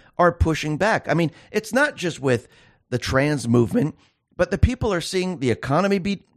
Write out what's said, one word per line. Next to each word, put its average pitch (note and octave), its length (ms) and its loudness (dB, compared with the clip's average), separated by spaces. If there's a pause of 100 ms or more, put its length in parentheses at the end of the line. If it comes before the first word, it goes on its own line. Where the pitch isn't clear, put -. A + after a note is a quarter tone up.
(180)
are E3+ 140 4
pushing D#3 460 -2
back. G3 300 0
I D3 60 0
mean, E3 180 0 (200)
it's G#3+ 220 -6
not C#4+ 220 0
just E3 240 -6
with B2 280 0 (420)
the B2 80 -4
trans C3+ 500 0
movement, B2 480 2 (420)
but F3+ 140 0
the F#3+ 60 -4
people B3 340 0
are F3 100 -2
seeing F#3 380 -4
the C3 120 0
economy F#3 480 0
be, G3 260 -6 (120)